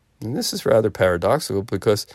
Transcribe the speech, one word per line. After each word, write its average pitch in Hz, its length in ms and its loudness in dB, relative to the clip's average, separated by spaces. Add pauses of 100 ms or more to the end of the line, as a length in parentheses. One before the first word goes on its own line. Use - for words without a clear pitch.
(220)
And 113 140 -6
this - 180 -4
is 196 120 -6
rather 110 240 4
paradoxical 98 760 0
because, 104 520 -2